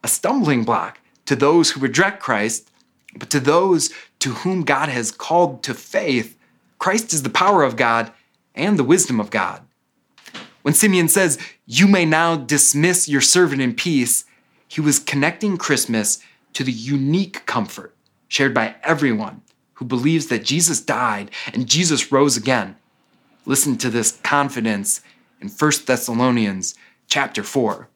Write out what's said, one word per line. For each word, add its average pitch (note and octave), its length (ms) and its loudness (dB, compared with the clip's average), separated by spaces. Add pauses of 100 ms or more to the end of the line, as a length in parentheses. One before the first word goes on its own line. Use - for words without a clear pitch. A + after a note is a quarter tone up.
a - 60 -6
stumbling D3+ 560 0
block G2+ 320 -4 (280)
to C#3 100 2
those D3+ 360 4
who - 80 -8
reject D3 420 0
Christ, A2 480 -2 (460)
but - 140 -16
to D3 100 0
those E3 520 2 (280)
to C3 140 -2
whom F3+ 300 -4
God D3 260 0
has B2 220 -4
called D#3 520 0
to C3 100 -6
faith, F#3+ 600 -4 (420)
Christ G#3+ 360 -2
is D3+ 100 -2
the C#3 60 -4
power F#3 340 4
of A#2+ 140 0
God A#2 340 0 (420)
and F#3+ 240 0
the C#3+ 60 2
wisdom C3 360 2
of G#2 100 -6
God. F#2 320 -4 (1040)
When D3+ 100 0
Simeon F#3 340 4
says, E3+ 300 2 (280)
"You C#3+ 220 4
may F#3+ 180 6
now E3 300 2
dismiss D3 720 0
your C#3 140 0
servant C#3+ 400 4
in B2 120 0
peace," C3 520 0 (420)
he - 140 -6
was D3 180 2
connecting E3+ 580 -2
Christmas A2+ 640 -2 (340)
to - 100 -6
the B2 100 -2
unique C#3 720 -2
comfort - 500 -6 (320)
shared C3+ 260 0
by - 300 -2
everyone A#2+ 580 -2 (340)
who C3 100 -12
believes C#3 420 0
that A2+ 160 -2
Jesus D#3+ 380 -2
died A2 500 -4 (220)
and B2 140 -4
Jesus D3+ 440 0
rose C#3 240 4
again. A2 400 -2 (680)
Listen C3 320 0
to B2+ 120 -2
this A2+ 340 -2
confidence A2+ 800 -2 (440)
in G2+ 40 -10
First D3 360 0
Thessalonians A#2+ 880 -2 (340)
chapter B2+ 360 -4
four. A2+ 520 -2